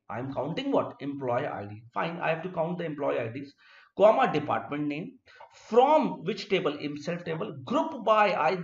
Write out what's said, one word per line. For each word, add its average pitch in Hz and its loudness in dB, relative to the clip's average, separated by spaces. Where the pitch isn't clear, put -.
I'm 127 -6
counting 175 -4
what? 175 2
Employee 135 -2
I 104 -8
D. 104 -14
Fine, 170 -2
I 151 0
have 160 0
to 185 -6
count 175 -2
the 170 -4
employee 143 -2
I 117 -2
Ds, 117 -10
comma, 220 8
department 143 -2
name, 147 -6
from 240 4
which 208 -6
table, 147 0
himself 151 -8
table, 170 -6
group 294 -2
by, 214 4
I 160 2